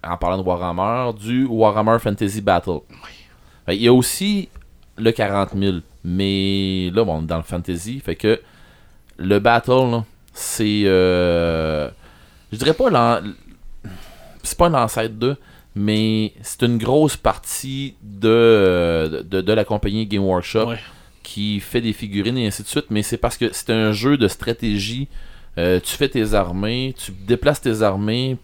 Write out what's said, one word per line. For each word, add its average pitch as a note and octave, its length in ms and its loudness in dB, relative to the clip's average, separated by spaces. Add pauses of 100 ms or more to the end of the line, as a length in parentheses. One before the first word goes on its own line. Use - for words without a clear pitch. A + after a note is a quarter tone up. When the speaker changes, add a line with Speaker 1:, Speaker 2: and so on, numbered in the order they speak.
Speaker 1:
en E2+ 140 -6
parlant F2+ 220 -2
de F#2+ 40 -4
Warhammer, F#2 760 -2
du A#2+ 260 0
Warhammer A2 540 2
Fantasy G#2 420 -2
Battle. G2+ 300 2 (200)
Speaker 2:
Oui. - 200 -20 (560)
Speaker 1:
Ben, E2+ 80 -2
il G#2 80 -2
y A#2 60 6
a B2 40 8
aussi F#3+ 560 2 (480)
le A2+ 160 2
quarante G2+ 420 -2
mille, F#2+ 280 -2 (200)
mais F#2+ 920 -2
là, A2+ 100 4
bon, D#2+ 180 -2
dans E2 140 -4
le E2 60 -4
fantasy, F2+ 580 -8
fait F#2 160 -6
que A2 240 0 (760)
le G2 200 2
Battle, A#2+ 520 2
là, A#2 140 -2 (280)
c'est, G#2+ 540 0
euh, E2+ 1040 2 (600)
je G#2+ 60 -10
dirais D3+ 160 2
pas B3+ 160 2
l'an-, A#2+ 300 4 (1200)
c'est - 160 -8
pas F3 100 6
l'ancêtre A#2 500 -2
de, C3 180 0 (380)
mais G#2+ 580 0 (100)
c'est - 200 -6
une A#2+ 160 2
grosse C#3 380 2
partie - 840 -6
de, F#2+ 1300 4
de, F#2 120 0
de F#2 120 0
la G#2+ 120 2
compagnie G#2+ 420 -2
Game G2 180 0
Workshop F#2+ 440 0
Speaker 2:
Ouais. A#2 100 -6 (440)
Speaker 1:
qui G#2 380 -4
fait - 200 -2
des A2+ 120 -2
figurines G#2 460 -4
et A#2 80 -2
ainsi - 160 -6
de - 60 -14
suite, - 220 -4
mais G#2+ 120 -2
c'est A2+ 140 -4
parce A#2 200 -4
que A#2+ 160 -2
c'est - 180 -8
un A2 220 2
jeu A#2+ 240 2
de A2+ 120 4
stratégie. A2+ 800 -4 (480)
Euh, F2+ 260 2
tu - 140 -8
fais C#3 120 0
tes G#2+ 260 0
armées, G#2 680 -2
tu G2+ 100 -12
déplaces A#2+ 480 0
tes A2 220 0
armées A2 600 0